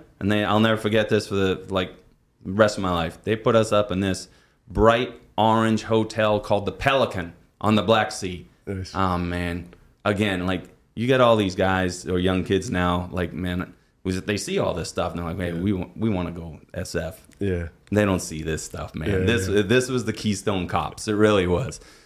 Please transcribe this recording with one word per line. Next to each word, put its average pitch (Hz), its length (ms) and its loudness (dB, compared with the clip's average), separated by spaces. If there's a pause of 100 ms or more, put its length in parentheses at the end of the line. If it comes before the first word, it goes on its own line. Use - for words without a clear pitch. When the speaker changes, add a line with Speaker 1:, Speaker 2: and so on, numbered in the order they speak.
(200)
Speaker 1:
and 98 100 0
they, 104 140 2
I'll 104 160 4
never 110 200 4
forget 107 280 2
this 107 180 2
for - 80 -6
the, 95 340 0
like, 92 240 -2 (520)
rest 104 320 2
of 98 60 -6
my 92 100 0
life. 82 320 -2
They 104 100 0
put 113 220 2
us 110 160 2
up 104 180 2
in 92 100 -2
this 95 280 -2 (400)
bright 113 460 4 (220)
orange 110 480 2
hotel 110 540 0
called 101 280 -2
the 92 60 -4
Pelican 98 600 -2 (280)
on 107 140 2
the 107 80 4
Black 107 300 2
Sea. 90 340 -10 (200)
Speaker 2:
Nice. 92 280 -8
Speaker 1:
Oh, 92 240 0
man. 87 480 -4 (380)
Again, 98 420 0
like, 92 160 -2 (320)
you 113 140 -2
get 131 120 4
all 117 140 6
these 95 220 2
guys 92 500 0
or 90 140 0
young 92 240 2
kids 95 260 0
now, 90 400 0
like, 90 220 -4
man, 90 420 -6 (300)
was 92 120 -2
that 92 100 -8
they 104 100 0
see 196 220 -4
all 98 160 0
this 85 140 -6
stuff, 87 240 -4
and 85 80 -8
they're 85 60 -6
like, 85 120 -6
"Hey, 87 140 -2
Speaker 2:
Yeah. 85 80 -6
Speaker 1:
we 98 120 0
wa-, 90 240 -4
we 110 120 -2
wanna 90 240 -2
go 82 260 -12 (160)
S - 200 -8
F." 80 320 -8 (120)
Speaker 2:
Yeah. 87 300 -2 (240)
Speaker 1:
They 104 120 4
don't 95 160 2
see 78 220 -8
this 78 200 -4
stuff, - 320 -12
man. - 160 -6
Speaker 2:
Yeah, 95 80 0
Speaker 1:
This, 95 300 0
Speaker 2:
yeah. 104 140 4
Speaker 1:
this 127 260 2
was 127 160 -2
the 110 80 -2
Keystone 98 540 -2
Cops. - 420 -4
It 107 60 2
really 104 320 6
was. 90 340 -2 (260)